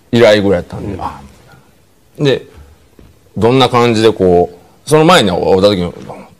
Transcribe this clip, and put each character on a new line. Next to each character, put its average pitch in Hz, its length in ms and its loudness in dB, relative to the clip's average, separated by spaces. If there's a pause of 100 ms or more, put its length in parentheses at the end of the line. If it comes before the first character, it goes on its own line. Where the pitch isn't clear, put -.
(120)
以 120 80 2
来 107 200 4
ぐ 98 100 -2
ら 92 60 0
い - 20 -2
や 85 40 -10
っ - 20 -12
た - 120 -18
ん 101 160 -12
で、 95 80 -12
あ、 - 200 -12 (960)
で、 143 280 -2 (920)
ど 110 160 2
ん 131 80 2
な 127 80 2
感 120 260 0
じ 107 80 -2
で 110 100 4
こ 87 400 0
う、 - 40 -20 (320)
そ 151 80 2
の 156 80 4
前 170 180 2
に 101 80 -2
会 87 80 -4
う 92 240 0
た 101 60 4
時 98 140 -2
に、 87 100 -8 (480)